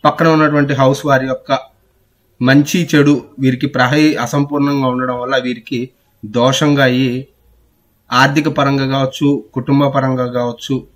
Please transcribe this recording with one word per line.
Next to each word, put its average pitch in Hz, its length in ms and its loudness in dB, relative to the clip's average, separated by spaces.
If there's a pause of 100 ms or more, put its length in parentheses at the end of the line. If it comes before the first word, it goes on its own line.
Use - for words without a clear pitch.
పక్కన 165 240 2
ఉన్నటువంటి 147 460 2
హౌస్ 135 320 0
వారి 131 200 2
యొక్క 131 240 -6 (880)
మంచి 143 480 2
చెడు 143 360 2 (140)
వీరికి 131 280 0
ప్రహరీ 139 500 2
అసంపూర్ణంగా 143 680 -2
ఉండడం 127 340 -4
వల్ల 131 160 -4
వీరికి 123 440 -4 (420)
దోషంగా 135 640 2
అయ్యి 127 260 2 (1000)
ఆర్థిక 143 380 2
పరంగా 139 380 0
కావచ్చు, 135 580 -2 (100)
కుటుంబ 139 320 0
పరంగా 131 460 -2
కావచ్చు 120 440 -4 (200)